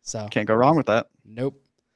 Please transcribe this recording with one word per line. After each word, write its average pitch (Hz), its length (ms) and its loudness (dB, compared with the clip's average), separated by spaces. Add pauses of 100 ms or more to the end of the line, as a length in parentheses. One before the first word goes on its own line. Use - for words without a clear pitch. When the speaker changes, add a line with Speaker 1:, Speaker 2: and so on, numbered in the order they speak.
Speaker 1:
So 107 280 -10
Speaker 2:
Can't 104 180 -2
go 110 60 2
wrong 131 220 4
with 143 100 -2
that. 110 200 0 (180)
Speaker 1:
Nope. 120 380 -10 (340)